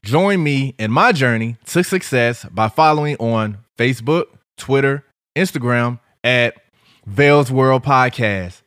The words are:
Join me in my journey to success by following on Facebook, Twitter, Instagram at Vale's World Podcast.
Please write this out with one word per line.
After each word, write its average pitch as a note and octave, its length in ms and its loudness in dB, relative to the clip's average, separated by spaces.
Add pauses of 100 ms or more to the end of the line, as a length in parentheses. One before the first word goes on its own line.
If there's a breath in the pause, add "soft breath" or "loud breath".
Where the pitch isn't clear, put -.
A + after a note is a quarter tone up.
Join F3+ 380 0
me C3+ 380 -2
in A2 140 -4
my F#3+ 180 4
journey A#2 460 0 (100)
to F3 160 0
success B2 600 -2
by A2 240 -2
following D3+ 480 0
on A2 420 -4 (180)
Facebook, B2 500 -2 (300)
Twitter, C#3 480 -2 (300)
Instagram B2 640 -2 (240)
at A#2+ 320 2 (520 soft breath)
Vale's C#3 440 4
World C3 320 2
Podcast. A#2+ 840 -2